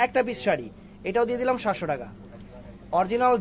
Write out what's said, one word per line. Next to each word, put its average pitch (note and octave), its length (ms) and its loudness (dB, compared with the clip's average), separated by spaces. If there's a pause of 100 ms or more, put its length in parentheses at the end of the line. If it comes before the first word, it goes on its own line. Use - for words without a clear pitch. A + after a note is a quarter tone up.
একটা B3+ 200 0
piece A#3 200 -4
শাড়ি, C#3+ 220 2 (420)
এটাও A#3 180 4
দিয়ে B3 140 -2
দিলাম B3+ 220 2
সাতশো G3 300 -2
টাকা। A#2+ 140 -6 (920)
Original A#3+ 420 4